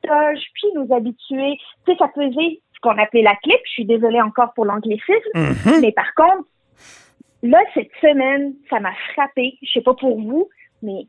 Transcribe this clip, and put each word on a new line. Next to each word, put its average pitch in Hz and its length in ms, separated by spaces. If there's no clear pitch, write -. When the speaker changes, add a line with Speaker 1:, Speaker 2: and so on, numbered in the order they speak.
Speaker 1:
de - 60
toge, 302 340
puis - 200
nous 262 200
habituaient. 262 600
Tu 359 60
sais, 349 60
ça 294 160
faisait 294 460
ce - 80
qu'on 214 160
appelait 220 240
la 202 200
clip. 440 220
Je - 60
suis 233 160
désolée 226 340
encore 233 340
pour 220 120
l'anglicisme, 214 500
Speaker 2:
Mhm. 170 460
Speaker 1:
mais 214 120
par - 220
contre, 359 320
là, 247 160
cette - 160
semaine, 277 520
ça 226 80
m'a 190 140
frappée. 262 480
Je 262 100
sais 254 80
pas 254 140
pour 254 260
vous, 294 280
mais 202 260